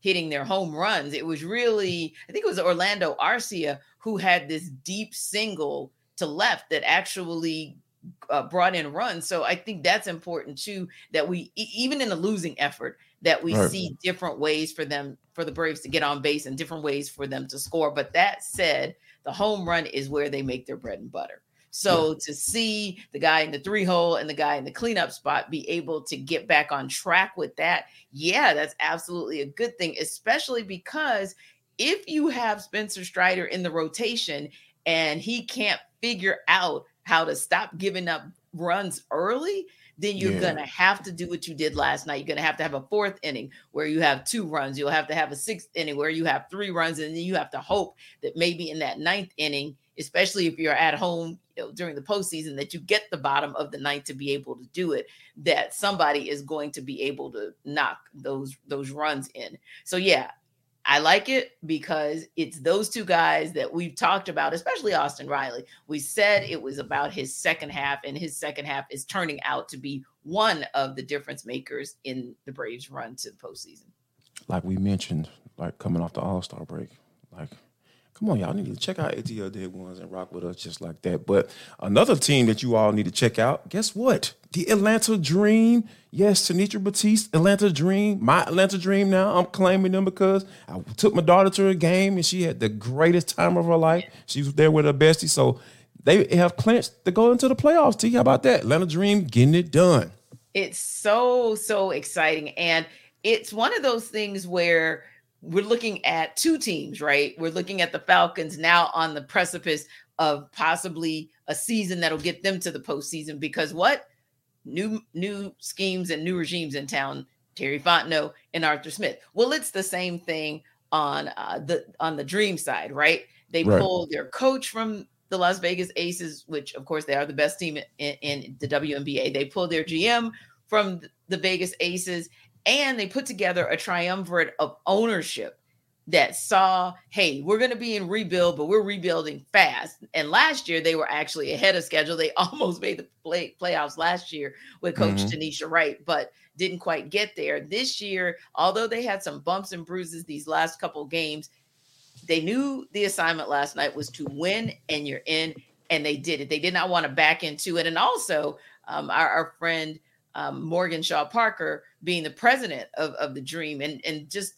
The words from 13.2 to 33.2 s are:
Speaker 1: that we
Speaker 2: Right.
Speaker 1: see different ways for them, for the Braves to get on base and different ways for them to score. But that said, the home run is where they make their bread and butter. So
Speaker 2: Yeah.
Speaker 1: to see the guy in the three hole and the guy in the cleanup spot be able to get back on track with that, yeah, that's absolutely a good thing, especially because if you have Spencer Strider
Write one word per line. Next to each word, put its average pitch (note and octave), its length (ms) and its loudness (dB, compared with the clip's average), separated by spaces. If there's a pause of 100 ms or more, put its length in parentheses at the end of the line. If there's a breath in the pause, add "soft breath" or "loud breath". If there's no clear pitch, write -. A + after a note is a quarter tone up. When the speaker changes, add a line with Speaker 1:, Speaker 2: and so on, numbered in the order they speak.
Speaker 1:
that D#3+ 200 4
we E3+ 120 0
Speaker 2:
Right. G3 140 6
Speaker 1:
see F3 320 -4
different F3+ 380 -4
ways D#3 340 0
for D#3 120 -6
them, C#3+ 340 -4 (140)
for E3+ 120 -6
the D3+ 60 -6
Braves D#3+ 300 -4
to - 80 -16
get D3+ 160 2
on C#3+ 180 -2
base D3 240 0
and C3 100 -8
different D#3+ 280 -8
ways C#3+ 260 -2
for C#3 160 -10
them C3+ 220 -8
to C#3 100 -12
score. D3+ 320 0
But C#3+ 220 -4
that G3 320 2
said, C#3+ 500 0 (300 soft breath)
the C#3 80 -8
home G3+ 360 -2
run E3+ 180 0
is C3+ 220 -6
where C#3+ 220 -2
they C#3 120 -4
make C3 220 -6
their - 120 -10
bread G#2+ 240 -10
and B2 100 -16
butter. - 320 -10 (280)
So E3 420 2
Speaker 2:
Yeah. D#3 80 -6
Speaker 1:
to D3 140 -8
see G#3 680 -4 (100)
the - 60 -10
guy D#3+ 220 4
in D#3 100 -2
the D3 100 -6
three G3 240 0
hole E3+ 320 4
and A2+ 120 -2
the D3+ 60 -6
guy D3 220 0
in C3+ 80 -6
the C3+ 60 -8
cleanup G3+ 420 -2
spot - 380 -4
be D#3 180 -8
able D#3+ 340 -4
to C#3+ 140 -8
get C#3 320 -6
back D3+ 240 4
on C3+ 160 -4
track F#3 480 0
with D#3 200 -6
that, E3 300 0 (260 soft breath)
yeah, F3 420 2
that's D3+ 260 -2
absolutely D#3+ 600 -4
a C#3+ 40 -6
good A3 320 -6
thing, E3+ 220 -4
especially B3+ 640 -4
because G3 720 -4 (440 soft breath)
if F4 300 0
you D4+ 200 0
have A#3 340 -2
Spencer G#3 420 -6
Strider F3+ 400 2